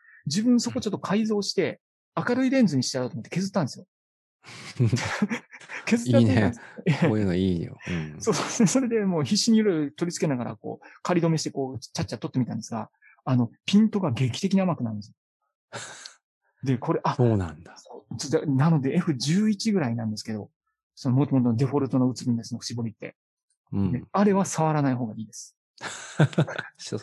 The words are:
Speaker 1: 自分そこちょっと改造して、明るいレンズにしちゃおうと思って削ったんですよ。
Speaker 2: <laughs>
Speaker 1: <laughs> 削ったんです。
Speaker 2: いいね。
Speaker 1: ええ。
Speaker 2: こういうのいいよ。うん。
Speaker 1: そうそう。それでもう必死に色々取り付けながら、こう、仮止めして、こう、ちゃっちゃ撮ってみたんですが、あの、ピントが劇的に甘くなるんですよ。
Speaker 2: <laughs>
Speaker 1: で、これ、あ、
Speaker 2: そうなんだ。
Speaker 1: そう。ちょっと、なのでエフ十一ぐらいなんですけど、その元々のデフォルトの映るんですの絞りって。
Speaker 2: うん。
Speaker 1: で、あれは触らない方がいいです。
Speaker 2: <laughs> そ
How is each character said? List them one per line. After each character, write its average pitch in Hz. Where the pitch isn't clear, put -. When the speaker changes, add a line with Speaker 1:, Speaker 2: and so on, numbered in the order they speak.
Speaker 1:
自 165
分 240
そ 233
こ 240
ち -
ょ -
っ -
と 151
改 214
造 214
し -
て、 156
明 240
る 262
い 262
レ 269
ン 220
ズ 147
に 123
し -
ち 131
ゃ 127
お 123
う -
と -
思 120
っ -
て -
削 190
っ 196
た 185
ん -
で 127
す -
よ。 -
Speaker 2:
<laughs> -
Speaker 1:
<laughs> 117
削 233
っ -
た 120
ん 117
で -
す。 -
Speaker 2:
い -
い -
ね。 107
Speaker 1:
え 147
え。 165
Speaker 2:
こ 110
う 107
い 104
う -
の 92
い 92
い 82
よ。 -
う 78
ん。 101
Speaker 1:
そ 123
う -
そ -
う。 190
そ 254
れ 254
で 226
も 175
う -
必 175
死 -
に 220
色 214
々 151
取 175
り -
付 -
け 160
な 131
が 120
ら、 113
こ 113
う、 -
仮 175
止 165
め 160
し -
て、 151
こ 135
う、 -
ち -
ゃ 165
っ -
ち -
ゃ -
撮 160
っ -
て -
み 120
た 110
ん 113
で 110
す -
が、 110
あ 131
の、 120
ピ 202
ン 214
ト 208
が 175
劇 120
的 196
に 196
甘 180
く 123
な 113
る 107
ん -
で 104
す -
よ。 -
Speaker 2:
<laughs> -
Speaker 1:
で、 131
こ 160
れ、 -
あ、 -
Speaker 2:
そ 127
う 113
な 87
ん 78
だ。 -
Speaker 1:
そ -
う。 107
ち 135
ょ -
っ -
と、 160
な 139
の 156
で 131
エ 180
フ 170
十 165
一 214
ぐ 196
ら 131
い 117
な 117
ん 107
で 107
す -
け 110
ど、 104
そ -
の 123
元 139
々 123
の 113
デ 135
フ 135
ォ 147
ル 135
ト 131
の 127
映 -
る 123
ん 117
で 117
す -
の 117
絞 120
り 113
っ -
て。 -
Speaker 2:
う -
ん。 95
Speaker 1:
で、 -
あ 196
れ 202
は 190
触 156
ら 151
な 139
い 127
方 120
が 104
い 113
い 107
で -
す。 -
Speaker 2:
<laughs> -
そ -